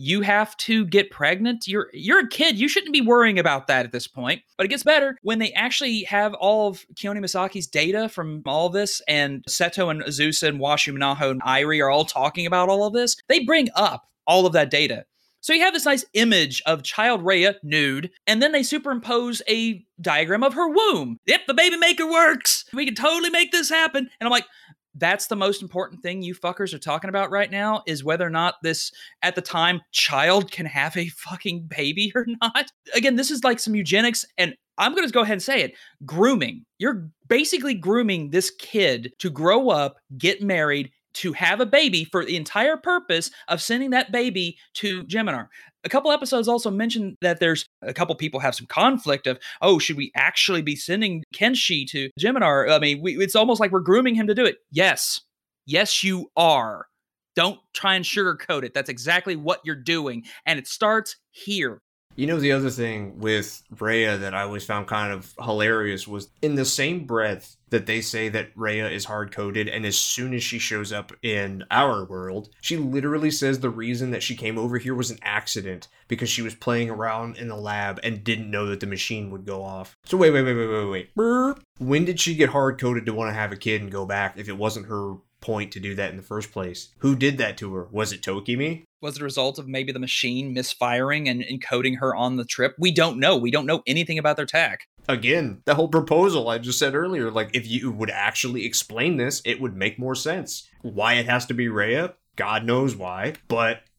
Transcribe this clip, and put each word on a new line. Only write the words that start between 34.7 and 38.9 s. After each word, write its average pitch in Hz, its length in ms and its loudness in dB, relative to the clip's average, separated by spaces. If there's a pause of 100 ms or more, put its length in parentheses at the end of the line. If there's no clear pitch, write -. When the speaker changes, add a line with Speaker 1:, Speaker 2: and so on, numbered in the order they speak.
Speaker 1:
I'm 233 180 2
gonna 349 140 2
go 233 140 4
ahead 214 100 0
and 190 100 -2
say 262 200 0
it, 127 100 -4 (320)
grooming. 160 600 2 (120)
You're 196 300 -2 (200)
basically 285 440 0
grooming 190 560 0
this 185 220 0
kid 127 720 -2